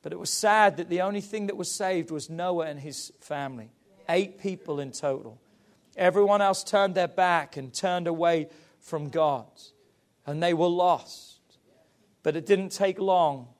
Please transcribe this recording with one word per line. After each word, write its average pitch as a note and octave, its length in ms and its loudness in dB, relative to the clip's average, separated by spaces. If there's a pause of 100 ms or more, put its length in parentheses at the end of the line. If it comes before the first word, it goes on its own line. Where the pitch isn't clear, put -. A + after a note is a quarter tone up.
But D3 120 -10
it F3 60 -12
was - 100 -8
sad G#3 480 6
that E3+ 100 -6
the F3 140 -2
only G3+ 180 -2
thing G3+ 280 -6
that G3+ 100 -6
was F3 120 -6
saved F#3 400 -2
was D#3 200 -8
Noah E3+ 380 -2
and D3 120 -10
his C#3 400 -14
family. C3 500 -10 (380)
Eight F#3 320 0
people F3 400 -6
in C#3 140 -8
total. C3 480 -6 (560)
Everyone G3+ 440 4
else F#3+ 220 2
turned G3 320 2
their F3 140 0
back F3 480 0
and C3 160 -12
turned F3+ 340 -2
away E3+ 400 2 (320)
from D3 300 -8
God. C#3+ 420 0 (760)
And D3+ 160 -4
they F3 120 2
were E3+ 160 4
lost. F3 720 -2 (840)
But D#3 140 0
it E3 80 -8
didn't G3 240 2
take F#3+ 280 -2
long D#3+ 520 0 (100)